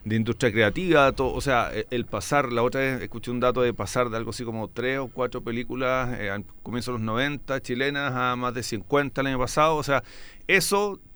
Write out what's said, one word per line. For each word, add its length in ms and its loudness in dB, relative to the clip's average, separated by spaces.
de 100 0
industria 360 2
creativa, 600 6
to-, 220 0
o 80 -4
sea, 320 2
e-, 160 -4
el 160 -2
pasar, 480 0
la 100 2
otra 180 0
vez 200 0
escuché 300 -8
un 80 -2
dato 220 4
de 120 4
pasar 360 0
de 80 -2
algo 120 -4
así 160 -8
como 240 -4
tres 300 -2
o 80 -4
cuatro 340 -4
películas, 800 -2
eh, 100 -4
al 160 -4
comienzo 280 -4
de 80 -2
los 60 -2
noventa 560 -2
chilenas 540 -2
a 220 0
más 160 -2
de 100 -6
cincuenta 580 0
el 60 0
año 120 -2
pasado, 360 2
o 80 -2
sea, 200 2
eso 520 2